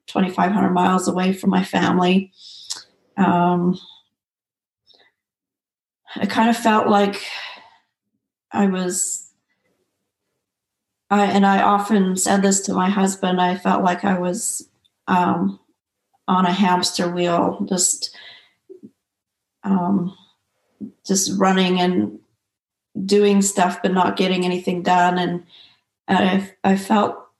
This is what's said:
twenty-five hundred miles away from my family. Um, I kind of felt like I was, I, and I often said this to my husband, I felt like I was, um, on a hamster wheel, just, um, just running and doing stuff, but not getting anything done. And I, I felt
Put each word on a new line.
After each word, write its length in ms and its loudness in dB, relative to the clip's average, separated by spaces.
twenty-five 460 0
hundred 180 2
miles 380 0
away 240 0
from 180 -2
my 140 0
family. 680 0
Um, 640 2
I 120 -8
kind 220 0
of 80 0
felt 320 0
like 320 0
I 140 0
was, 680 -4
I, 160 4
and 180 2
I 180 4
often 540 2
said 260 0
this 200 2
to 100 -6
my 160 0
husband, 520 0
I 160 0
felt 260 -2
like 220 0
I 140 0
was, 500 -6
um, 500 0
on 180 2
a 60 2
hamster 580 0
wheel, 580 -2
just, 480 -4
um, 520 -2
just 340 -2
running 420 2
and 400 -2
doing 380 4
stuff, 400 -2
but 100 0
not 240 0
getting 280 0
anything 380 -4
done. 360 2
And 260 -4
I, 460 0
I 120 4
felt 420 0